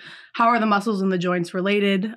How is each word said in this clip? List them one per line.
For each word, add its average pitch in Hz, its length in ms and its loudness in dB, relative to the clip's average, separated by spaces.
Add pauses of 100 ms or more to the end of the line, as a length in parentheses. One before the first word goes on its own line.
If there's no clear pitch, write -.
(340)
how 233 140 2
are 233 120 4
the 220 60 0
muscles 202 360 0
and 190 100 0
the 185 60 0
joints 180 360 -2
related, 202 640 0